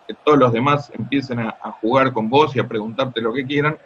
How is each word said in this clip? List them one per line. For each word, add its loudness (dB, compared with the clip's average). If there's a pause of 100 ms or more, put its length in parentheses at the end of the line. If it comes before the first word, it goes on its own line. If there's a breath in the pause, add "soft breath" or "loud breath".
que -10 (100)
todos 6
los 6
demás 0
empiecen -4
a, -6
a -10
jugar 0
con -2
vos 2
y -4
a -2
preguntarte -6
lo -2
que -6
quieran, -2